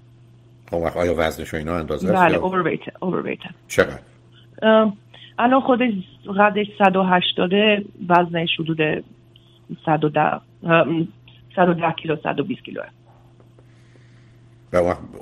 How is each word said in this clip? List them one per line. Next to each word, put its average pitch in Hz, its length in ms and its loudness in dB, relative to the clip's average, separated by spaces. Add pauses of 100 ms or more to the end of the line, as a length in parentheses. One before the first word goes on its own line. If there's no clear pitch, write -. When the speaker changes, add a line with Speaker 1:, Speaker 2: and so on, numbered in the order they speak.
(720)
Speaker 1:
خب 85 60 -2
وقت 82 200 -2
آیا 87 200 0
وزنش 80 360 -4
و 82 40 -6
اینا 78 180 -6
اندازه 82 380 -2
است 185 100 4
Speaker 2:
بله، 160 100 4
Speaker 1:
یا؟ 85 80 0
Speaker 2:
overweight، 180 440 -4 (160)
overweight. - 500 -6 (160)
Speaker 1:
چقدر؟ - 320 -2 (640)
Speaker 2:
ام، 220 360 4 (420)
الان 254 220 4
خودش 254 320 2 (460)
قدش 208 280 2 (100)
صد 190 180 4
و 190 80 2
هشتاده، 196 840 2 (240)
وزنش 170 400 2 (100)
حدود 156 460 -2 (800)
صد 156 180 0
و 151 60 0
ده، 151 320 0 (220)
ام، 165 440 2 (480)
صد 180 140 4
و 175 40 2
ده 165 180 -2
کیلو، 156 320 -6
صد - 160 -2
و 139 40 -4
بیست 123 200 -8
کیلوه. - 220 -12 (1900)
Speaker 1:
و 87 40 2
اون 87 120 4
وقت 87 100 -2 (220)